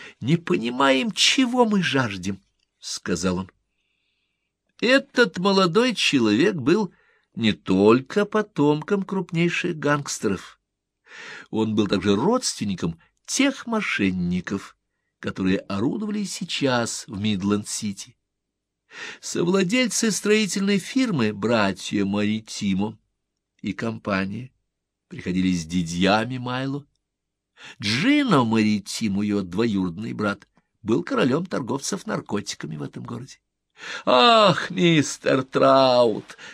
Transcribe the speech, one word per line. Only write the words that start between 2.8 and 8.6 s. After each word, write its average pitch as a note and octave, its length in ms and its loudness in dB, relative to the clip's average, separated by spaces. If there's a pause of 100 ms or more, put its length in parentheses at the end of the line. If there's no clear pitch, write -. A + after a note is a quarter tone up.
он. F#2 140 -10 (1300)
Этот B3 560 2
молодой G3 560 2
человек C3+ 640 2
был F3 360 0 (440)
не A2 180 0
только A2+ 720 4
потомком F#3+ 800 0